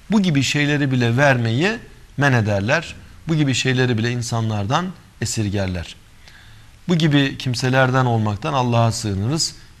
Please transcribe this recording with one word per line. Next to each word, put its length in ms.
Bu 120
gibi 200
şeyleri 480
bile 260
vermeyi 640
men 160
ederler. 600
Bu 60
gibi 200
şeyleri 440
bile 140
insanlardan 760
esirgerler. 760
Bu 60
gibi 440
kimselerden 680
olmaktan 460
Allah'a 400
sığınırız. 600